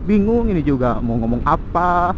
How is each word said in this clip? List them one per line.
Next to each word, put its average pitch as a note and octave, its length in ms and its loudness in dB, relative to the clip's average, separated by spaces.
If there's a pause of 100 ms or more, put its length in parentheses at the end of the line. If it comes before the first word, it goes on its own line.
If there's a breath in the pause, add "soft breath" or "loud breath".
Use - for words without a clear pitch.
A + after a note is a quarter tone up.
bingung G#3+ 480 2
ini F3+ 120 0
juga B2+ 360 0
mau A#2 160 -2
ngomong A#2 320 -2
apa. F3 720 0